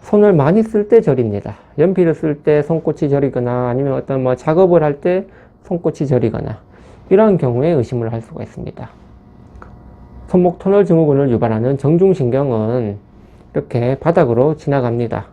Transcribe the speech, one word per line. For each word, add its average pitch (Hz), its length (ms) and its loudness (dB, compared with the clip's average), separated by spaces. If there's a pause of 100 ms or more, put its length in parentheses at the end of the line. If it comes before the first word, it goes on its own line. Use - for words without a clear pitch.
손을 208 320 2
많이 170 300 2
쓸 208 260 -4
때 233 100 6
저립니다. 113 560 -2 (220)
연필을 175 380 2
쓸 151 280 -6
때 147 200 2
손끝이 156 460 -2
저리거나 123 600 -2
아니면 135 240 -2
어떤 131 300 -4
뭐 127 120 0
작업을 170 480 2
할 143 180 -2
때 180 240 -2 (380)
손끝이 165 440 -4
저리거나 120 520 -2 (500)
이런 202 280 4
경우에 131 320 0
의심을 117 420 -2
할 117 100 -6
수가 - 220 -14
있습니다. - 460 -14 (1400)
손목 180 320 2
터널 196 260 2
증후군을 147 460 2
유발하는 117 460 0
정중신경은 127 1200 0 (560)
이렇게 131 460 -2
바닥으로 151 560 2
지나갑니다. 120 760 -4